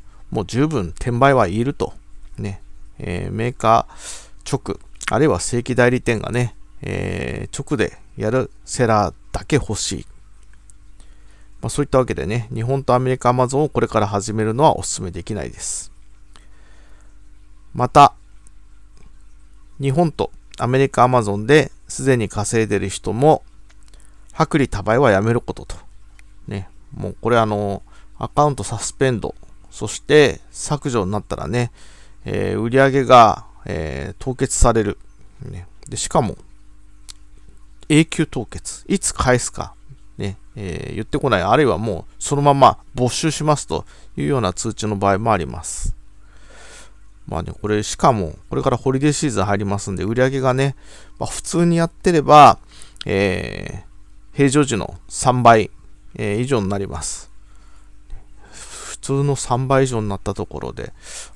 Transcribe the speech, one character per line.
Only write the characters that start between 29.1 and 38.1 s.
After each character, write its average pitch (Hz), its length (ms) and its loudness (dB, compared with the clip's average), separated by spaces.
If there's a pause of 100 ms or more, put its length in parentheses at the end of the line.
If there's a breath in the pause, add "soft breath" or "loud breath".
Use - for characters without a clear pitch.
ド、 - 140 -8 (360)
そ - 180 -10
し - 120 -10
て 139 500 4
削 - 400 -6
除 110 160 0
に 95 60 -4
な 104 80 -4
っ - 20 -6
た - 140 -8
ら - 120 -8
ね、 117 240 -2 (540 soft breath)
え 98 300 -4
ー、 104 40 -4
売 117 100 -2
り 131 80 4
上 135 120 6
げ 135 160 2
が、 117 400 8 (180)
え 78 480 -6
ー、 - 100 -18
凍 127 120 -4
結 - 240 -2
さ 117 160 4
れ 110 100 2
る。 101 140 -4 (440)
ね。 87 240 -14 (220)
で、 - 80 -8
し - 120 -6
か 165 120 0
も、 104 160 -2 (1500)
永 156 180 6
久 - 200 -2